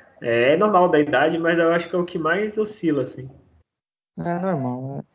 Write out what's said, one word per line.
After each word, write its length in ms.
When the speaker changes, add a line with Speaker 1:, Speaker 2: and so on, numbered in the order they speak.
Speaker 1:
É, 320
é 40
normal 320
da 100
idade, 400
mas 180
eu 140
acho 180
que 60
é 40
o 60
que 140
mais 380
oscila, 460
assim. 260
Speaker 2:
É 200
normal, 580
né? 60